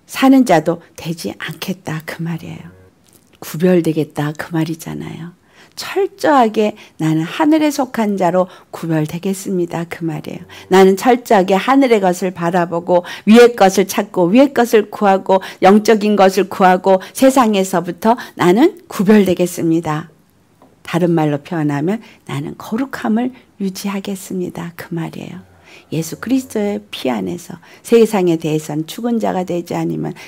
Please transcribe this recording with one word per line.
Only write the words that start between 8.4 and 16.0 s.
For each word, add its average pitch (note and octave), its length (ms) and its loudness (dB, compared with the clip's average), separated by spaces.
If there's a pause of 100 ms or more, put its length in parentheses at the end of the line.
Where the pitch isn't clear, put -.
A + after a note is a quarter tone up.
구별되겠습니다." E3+ 1200 -4
그 - 140 -12
말이에요. D#3+ 360 -8 (280)
나는 F#3+ 300 6
철저하게 G#3+ 580 2
하늘의 A#3+ 460 2
것을 F3+ 280 0
바라보고 F3 760 -2 (200)
위의 A#3 300 8
것을 F#3+ 320 2
찾고 G3 380 -2
위의 C4 280 4
것을 A#3 380 0
구하고 F#3+ 500 0 (220)
영적인 G#3+ 520 4